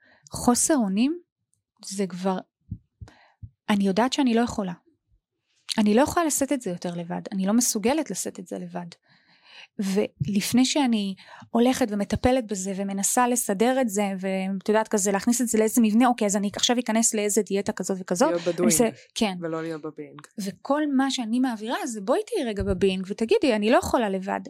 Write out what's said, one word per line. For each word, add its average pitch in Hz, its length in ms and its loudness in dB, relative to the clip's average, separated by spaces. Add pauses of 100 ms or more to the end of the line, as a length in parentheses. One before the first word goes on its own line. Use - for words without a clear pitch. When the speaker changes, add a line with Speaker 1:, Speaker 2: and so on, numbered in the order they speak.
(320)
Speaker 1:
חוסר - 440 2
אונים, 240 440 2 (680)
זה 196 220 -4
כבר, 185 300 -2 (1300)
אני 202 180 2
יודעת 214 260 2
שאני 254 200 2
לא 226 80 4
יכולה. 208 320 -4 (1040)
אני 208 160 4
לא 233 80 6
יכולה 330 240 2
לשאת 277 260 -2
את 269 100 0
זה 196 80 -8
יותר 175 260 -6
לבד, 175 260 -6 (100)
אני 190 140 -2
לא 196 80 2
מסוגלת 233 580 0
לשאת 196 280 -8
את 185 80 -16
זה 196 120 -8
לבד. 175 260 -10 (920)
ולפני 208 840 0
שאני 226 500 0 (340)
הולכת 247 420 2
ומטפלת 214 560 0
בזה, 196 280 -6
ומנסה 196 520 0
לסדר 247 540 2
את 240 80 2
זה, 196 300 0
ואת 190 500 -2
יודעת 214 180 2
כזה, 202 240 0
להכניס 226 300 2
את 240 60 2
זה 220 100 0
לאיזה 220 240 4
מבנה, 226 260 6
אוקיי, 240 180 2
אז 202 100 2
אני 202 200 0
עכשיו 240 240 2
אכנס 226 340 0
לאיזה 208 280 2
דיאטה 196 300 -2
כזאת 190 300 -4
וכזאת. 190 280 0
Speaker 2:
להיות 175 180 -2
Speaker 1:
אני 175 180 0
אעשה, - 120 4
Speaker 2:
בדואינג, 233 180 2 (200)
Speaker 1:
כן. 190 260 0
Speaker 2:
ולא 160 200 -4
להיות 160 200 -8
בבינג. 151 400 -14 (160)
Speaker 1:
וכל 220 440 -4 (140)
מה 269 160 2
שאני 240 280 -4
מעבירה, 240 460 -2
זה 220 160 -8
בואי 247 260 0
תהיי 359 180 -2
רגע 202 180 -4
בבינג, 190 440 0
ותגידי, 226 480 2
"אני 208 160 2
לא 294 60 6
יכולה 262 320 2
לבד, 196 400 -4